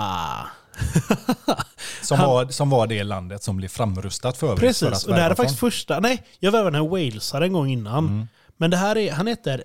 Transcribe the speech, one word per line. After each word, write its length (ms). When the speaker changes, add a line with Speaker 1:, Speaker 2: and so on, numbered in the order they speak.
Speaker 1:
<laughs> 1300
Speaker 2:
Som 180
Speaker 1:
Han 100
Speaker 2:
var, 180
som 220
var 180
det 160
landet 400
som 140
blev 100
framrustat 680
för 100
övrigt 120
Speaker 1:
Precis, 280
Speaker 2:
för 80
att 80
Speaker 1:
och 60
det 60
här 60
är 80
Speaker 2:
värva 60
Speaker 1:
faktiskt 240
Speaker 2:
från. 120
Speaker 1:
första, 280
nej, 240
jag 120
värvade 260
en 120
walesare 560
en 80
gång 160
innan. 380
Speaker 2:
Mm. 200
Speaker 1:
Men 140
det 60
här 200
är, 140
han 160
heter 380